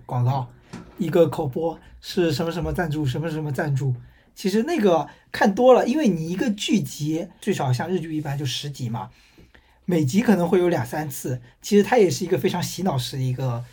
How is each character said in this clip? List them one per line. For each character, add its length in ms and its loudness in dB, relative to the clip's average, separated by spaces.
广 180 -2
告， 260 0
一 120 -2
个 180 6
口 180 -4
播， 320 -4
是 320 0
什 140 -2
么 60 -2
什 120 -4
么 100 -2
赞 160 -2
助， 160 -2
什 140 -2
么 100 -4
什 140 -4
么 80 -4
赞 240 -2
助。 180 0
其 160 -4
实 140 2
那 160 -2
个 280 4
看 220 2
多 200 8
了， 120 4
因 120 0
为 100 2
你 220 0
一 60 -4
个 160 -2
剧 300 0
集， 460 -4
最 120 -2
少 200 -2
像 160 -2
日 100 0
剧 160 -6
一 60 -2
般 160 -6
就 80 -4
十 240 -6
集 200 -8
嘛， 200 -8
每 220 0
集 160 0
可 140 4
能 120 0
会 120 4
有 100 4
两 160 0
三 240 -6
次， 320 -6
其 160 2
实 60 8
它 140 2
也 120 6
是 140 -4
一 40 -4
个 100 0
非 120 0
常 140 -4
洗 200 -6
脑 140 0
式 200 -6
的 40 -2
一 120 0
个 400 -4